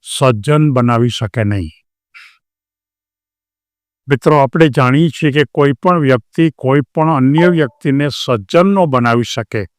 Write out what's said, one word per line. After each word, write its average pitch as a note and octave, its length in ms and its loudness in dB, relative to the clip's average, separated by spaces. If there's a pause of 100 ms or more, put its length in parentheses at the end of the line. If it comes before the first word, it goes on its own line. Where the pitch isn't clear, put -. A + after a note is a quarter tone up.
સજ્જન C#3+ 640 0
બનાવી A#2+ 360 0
શકે A2 360 -6
નહીં. G2 260 -4 (2500)
મિત્રો, D3 280 0
આપણે D3 320 2
જાણીએ C#3 400 2
છીએ D3 240 -2
કે D3 120 2
કોઈ C#3+ 280 0
પણ F3 280 0
વ્યક્તિ C#3+ 560 0
કોઈ C3+ 240 0
પણ D#3+ 360 -2
અન્ય C#3+ 320 2
વ્યક્તિને D3 600 -2
સજ્જન C3 580 -2
ન G3 200 0
બનાવી A#2+ 380 0
શકે. A2 380 -8 (160)